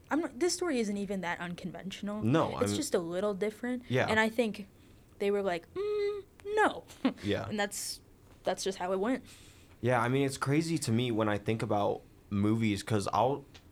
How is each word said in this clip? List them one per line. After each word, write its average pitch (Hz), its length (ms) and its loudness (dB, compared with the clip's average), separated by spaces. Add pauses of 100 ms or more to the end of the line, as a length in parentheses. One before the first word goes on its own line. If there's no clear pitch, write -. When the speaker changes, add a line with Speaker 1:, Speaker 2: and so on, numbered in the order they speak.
(120)
Speaker 1:
I'm 294 100 0
not, 262 180 -8
this 349 140 2
story 311 260 0
isn't 208 180 0
even 196 240 -4
that 170 180 -4
unconventional. 185 840 -8
Speaker 2:
No, 127 400 2
Speaker 1:
It's 101 100 2
Speaker 2:
I'm 104 60 0
Speaker 1:
just - 160 -2
a 202 60 2
little 180 340 -2
different. 220 560 -4
Speaker 2:
Yeah. 123 180 2
Speaker 1:
And 220 120 2
I 226 100 4
think 220 380 -2 (500)
they 202 140 0
were 202 100 0
like, 180 320 -2
"Mm, 415 480 -2 (340)
no." 415 280 2 (200)
<laughs> - 200 0
Speaker 2:
Yeah. - 260 0
Speaker 1:
And 208 100 -4
that's, - 420 -4 (420)
that's 185 200 -4
just 190 140 -2
how 180 140 -2
it 190 80 2
went. 240 240 0 (580)
Speaker 2:
Yeah, 120 200 4
I 117 80 2
mean, 139 160 4
it's 139 120 -2
crazy 165 420 2
to 123 120 0
me 120 200 2
when 107 180 2
I 104 80 2
think 113 260 -2
about 101 380 0 (280)
movies, 104 540 2
'cause 104 280 0
I'll, 131 340 2 (260)